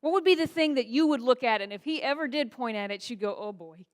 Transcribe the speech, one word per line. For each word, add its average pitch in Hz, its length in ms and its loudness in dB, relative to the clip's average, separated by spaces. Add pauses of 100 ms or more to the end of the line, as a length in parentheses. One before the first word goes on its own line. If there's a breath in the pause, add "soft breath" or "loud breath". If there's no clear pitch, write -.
What 311 120 0
would 381 100 4
be 359 120 6
the 320 120 0
thing 311 280 0
that 247 120 2
you 269 200 2
would 294 140 2
look 247 220 2
at, 220 180 2
and 202 120 -8
if 202 100 -12
he 311 180 -4
ever 285 260 -2
did 262 240 -2
point 226 260 -6
at 202 140 -6
it, 202 180 -10
you'd 233 100 -10
go, 202 160 -4
Oh 208 160 -10
boy? 170 420 -18